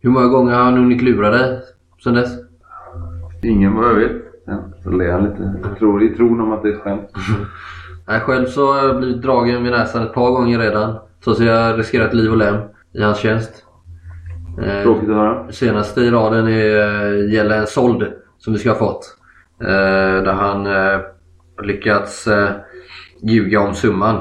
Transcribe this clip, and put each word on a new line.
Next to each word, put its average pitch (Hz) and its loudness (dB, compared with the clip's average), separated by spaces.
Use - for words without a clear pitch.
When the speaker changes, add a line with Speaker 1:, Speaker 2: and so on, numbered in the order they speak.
Speaker 1:
Hur 120 2
många 127 4
gånger 123 4
har 123 4
han 127 4
hunnit 123 4
lura 104 2
dig 127 0
sedan 120 2
dess? 123 0
Speaker 2:
Ingen 104 2
vad 117 2
jag 113 4
vet. - 0
Ja, 101 -6
så 90 -8
ler 90 0
han 95 0
lite. 98 -4
Jag 101 -8
tror, 104 2
i 113 4
tron 117 2
om 110 0
att 107 -6
det 104 0
är 104 -2
ett 104 -8
skämt. 101 -8
Speaker 1:
<laughs> - -20
Nej, 110 -2
själv 127 0
så 139 0
har 135 2
jag 127 2
blivit 123 -4
dragen 120 2
vid 123 -2
näsan 117 0
ett 113 -6
par 123 2
gånger 120 2
redan. 107 0
Så 117 0
att 107 2
jag 113 4
har 113 0
riskerat 113 0
liv 110 4
och 110 2
lem 104 2
i 110 -4
hans 104 2
tjänst. 113 -4
Eh, 101 -4
Speaker 2:
Tråkigt 107 2
att 107 0
höra. 107 -2
Speaker 1:
senaste 107 -2
i 120 4
raden 113 2
är, 107 2
eh, 104 0
gäller 107 2
en 107 -2
sold 120 0
som - -4
vi 104 0
ska 120 0
ha 107 0
fått. - -4
Eh, 95 2
där 98 0
han, 101 -2
eh, 98 0
lyckats, 101 -2
eh, 101 2
ljuga 104 2
om 98 -2
summan. 104 0